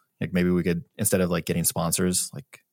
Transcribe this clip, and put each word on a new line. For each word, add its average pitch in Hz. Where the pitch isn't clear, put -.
Like, 82
maybe 90
we 87
could, 85
instead 101
of, 90
like, 85
getting 87
sponsors, 90
like, -